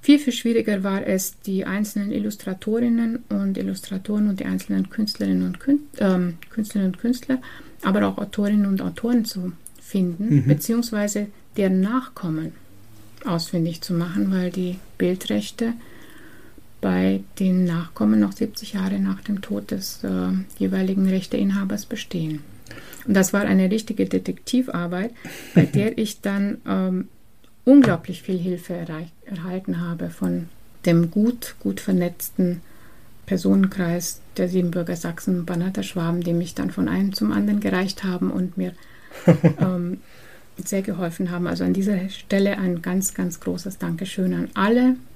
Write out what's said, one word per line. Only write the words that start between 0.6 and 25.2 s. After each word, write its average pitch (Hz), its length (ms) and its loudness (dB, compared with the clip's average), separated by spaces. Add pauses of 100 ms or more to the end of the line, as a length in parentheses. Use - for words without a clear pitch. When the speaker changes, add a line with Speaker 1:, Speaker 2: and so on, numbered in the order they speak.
Speaker 1:
war 196 240 0
es, 190 360 -2
die 190 240 -2
einzelnen 202 460 -2
Illustratorinnen 226 1160 0
und 196 300 0
Illustratoren 196 720 -2
und 196 120 -2
die - 60 -4
einzelnen - 440 -2
Künstlerinnen - 560 0
und - 140 -4
Kün-, 285 200 2 (180)
ähm, 180 400 2 (120)
Künstlerinnen 202 440 0
und - 60 -14
Künstler, 254 380 0 (440)
aber 202 240 2
auch 190 120 0
Autorinnen 202 480 2
und 196 140 0
Autoren 214 440 0
zu 180 280 -6 (280)
finden, 180 560 2
Speaker 2:
Mhm. 110 120 6
Speaker 1:
beziehungsweise 208 800 2 (300)
deren 190 260 4
Nachkommen 175 720 -2 (760)
ausfindig 170 560 -2
zu - 100 -4
machen, 180 400 0
weil 180 180 0
die 180 280 -4 (200)
Bildrechte 208 760 -2 (1040)
bei 185 400 2 (180)
den 185 260 4
Nachkommen 175 540 2
noch 202 140 4
siebzig - 400 -6
Jahre 196 260 -2
nach 196 220 0
dem 196 200 -4
Tod 202 300 -6
des, 196 320 -6
äh, - 60 -4 (500)
jeweiligen 190 500 2
Rechteinhabers 196 760 0
bestehen. 160 540 -6 (680)
Und 208 80 2
das 190 180 4
war 202 100 2
eine 190 280 4
richtige 214 360 0
Detektivarbeit, 190 1040 -2 (420)